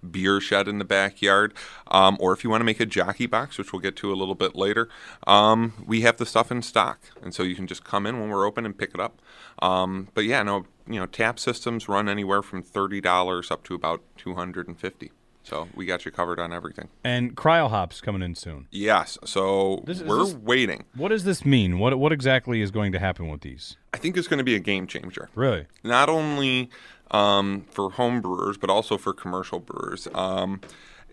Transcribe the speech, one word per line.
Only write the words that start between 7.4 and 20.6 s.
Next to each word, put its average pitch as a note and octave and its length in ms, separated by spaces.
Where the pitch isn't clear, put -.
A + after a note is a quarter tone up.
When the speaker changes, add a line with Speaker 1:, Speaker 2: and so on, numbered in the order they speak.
Speaker 1:
you F#2 120
can F#2 120
just F2 160
come G2+ 220
in A#2+ 140
when G#2+ 100
we're G2 160
open A2 200
and G2+ 120
pick - 160
it F2 60
up. A2 200
Um, F#2 540
but G#2+ 120
yeah, A#2 180
no, G2+ 220
you G#2+ 120
know, F#2 80
tap A#2 320
systems A#2 500
run G2+ 180
anywhere G2+ 360
from F#2 180
thirty G2 400
dollars F2+ 480
up D#2+ 140
to - 100
about E2+ 280
two F2+ 200
hundred F2 320
and E2+ 120
fifty. - 320
So E2 280
we F#2 100
got F2+ 180
you D#2+ 80
covered F2 280
on E2+ 120
everything. E2+ 380
Speaker 2:
And B2 300
Cryo D#3+ 340
Hop's G2 320
coming G2 200
in F2 140
soon. D2 340
Speaker 1:
Yes. G2+ 540
So F#2+ 640
Speaker 2:
This, F3+ 160
is - 20
Speaker 1:
we're D#3 220
Speaker 2:
this, G3 100
Speaker 1:
waiting. A2+ 480